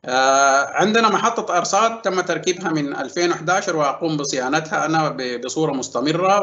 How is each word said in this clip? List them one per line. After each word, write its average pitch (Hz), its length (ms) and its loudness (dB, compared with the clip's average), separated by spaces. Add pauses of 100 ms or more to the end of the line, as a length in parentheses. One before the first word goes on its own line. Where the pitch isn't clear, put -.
آه، 135 600 4
عندنا 208 440 2
محطة 208 480 0
أرصاد 220 460 0
تم 185 180 0
تركيبها 170 500 -2
من 147 260 -2
ألفين 170 340 -2
وحداشر 170 460 -2
وأقوم 151 400 0
بصيانتها 143 720 -2
أنا 160 220 2
ب-، 127 360 -4
بصورة 147 280 -2
مستمرة، 160 720 0